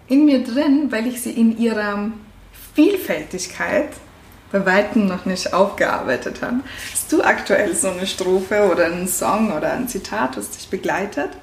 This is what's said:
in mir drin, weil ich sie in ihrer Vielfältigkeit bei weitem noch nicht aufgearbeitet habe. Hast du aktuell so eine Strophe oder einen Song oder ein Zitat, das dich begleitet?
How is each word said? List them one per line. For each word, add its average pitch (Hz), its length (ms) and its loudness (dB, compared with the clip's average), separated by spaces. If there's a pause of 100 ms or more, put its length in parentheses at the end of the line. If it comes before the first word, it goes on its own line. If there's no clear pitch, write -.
in 277 180 6
mir 269 200 6
drin, 277 480 2
weil 226 160 -2
ich 247 120 -4
sie 226 120 -6
in 226 260 4
ihrer 208 520 0 (680)
Vielfältigkeit 202 1120 0 (640)
bei 196 120 0
weitem 202 440 4
noch 185 180 -4
nicht 185 260 -4
aufgearbeitet - 920 0
habe. 247 180 -2 (320)
Hast - 200 -6
du 330 120 4
aktuell 196 500 2
so 190 140 -2
eine 180 180 -4
Strophe 190 640 2
oder 170 160 2
einen 180 220 -4
Song 208 420 0
oder 160 220 -2
ein - 160 -4
Zitat, 214 480 -6
das 202 140 -8
dich - 180 -14
begleitet? 190 600 -4 (120)